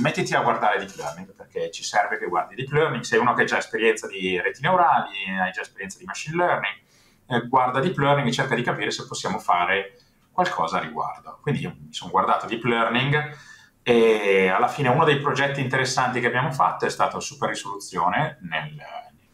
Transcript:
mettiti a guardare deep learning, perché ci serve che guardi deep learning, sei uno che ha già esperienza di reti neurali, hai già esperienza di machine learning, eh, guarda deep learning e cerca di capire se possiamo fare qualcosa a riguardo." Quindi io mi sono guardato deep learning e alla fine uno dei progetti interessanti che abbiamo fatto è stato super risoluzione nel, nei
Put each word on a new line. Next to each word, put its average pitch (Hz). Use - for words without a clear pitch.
mettiti 156
a 135
guardare 107
deep -
learning, -
perché -
ci -
serve 107
che 104
guardi 82
deep 139
learning, 147
sei 113
uno 120
che 120
ha -
già 107
esperienza 110
di 92
reti 95
neurali, 143
hai 92
già -
esperienza 95
di 90
machine 151
learning, 139
eh, 120
guarda 127
deep 175
learning 143
e 117
cerca -
di 120
capire 110
se -
possiamo 95
fare 92
qualcosa 90
a 80
riguardo." 78
Quindi -
io 90
mi -
sono -
guardato 113
deep 110
learning 123
e 107
alla 104
fine 135
uno 156
dei 143
progetti 139
interessanti 127
che 117
abbiamo 127
fatto 175
è -
stato 95
super -
risoluzione 98
nel, 78
nei -